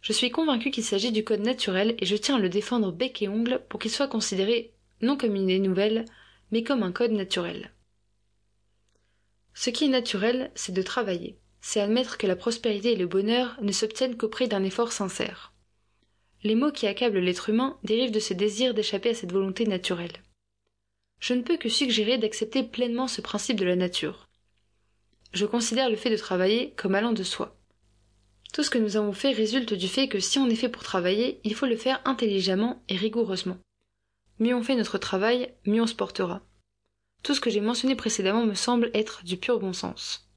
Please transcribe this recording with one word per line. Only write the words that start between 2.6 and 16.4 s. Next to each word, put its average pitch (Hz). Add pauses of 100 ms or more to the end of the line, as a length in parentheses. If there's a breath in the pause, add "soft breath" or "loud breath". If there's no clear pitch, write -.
bec 180
et 208
ongle 233
pour -
qu'il 220
soit 277
considéré 226 (280)
non 269
comme 226
une 190
idée 185
nouvelle, 196 (460 loud breath)
mais 226
comme 240
un 185
code 233
naturel. 185 (1800)
Ce -
qui 240
est 285
naturel, 240
c'est -
de 190
travailler. 185 (220)
C'est -
admettre 226
que 208
la 185
prospérité 226
et -
le 185
bonheur 220
ne 202
s'obtiennent 226
qu'au 226
prix 247
d'un 196
effort 233
sincère. - (920)